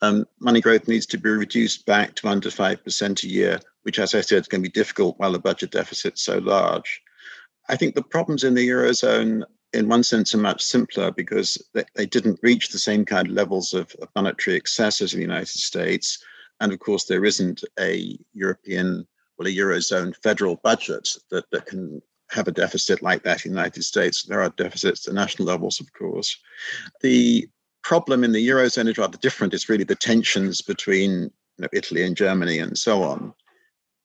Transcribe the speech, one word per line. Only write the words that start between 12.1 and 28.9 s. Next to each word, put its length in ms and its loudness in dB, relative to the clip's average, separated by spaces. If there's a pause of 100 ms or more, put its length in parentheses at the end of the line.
reach 260 4
the 100 -6
same 260 2
kind 240 0
of 40 -6
levels 400 0
of, 280 -4
of 160 -16
monetary 400 -2
excess 440 0
as 120 -2
in 60 -2
the 60 -4
United 220 -4
States. 760 -4 (380)
And 140 0
of 60 -10
course, 260 -2
there 180 0
isn't 400 0 (160)
a 380 -4 (160)
European, 760 -4 (300)
well, 100 -4
a 80 -2
Eurozone 640 0
federal 360 2
budget 500 -2 (240)
that, 200 -4
that 140 -4
can 360 -10 (300)
have 180 -2
a 20 -4
deficit 500 0
like 220 0
that 220 -2
in 80 -6
the 40 -4
United 260 -4
States. 400 0
There 180 -2
are 80 0
deficits 580 -4
at 60 -6
national 340 -2
levels, 320 -2
of 140 -16
course. 440 -6 (640)
The 460 4 (340)
problem 440 2
in 80 4
the 160 2
Eurozone 400 4
is 80 -2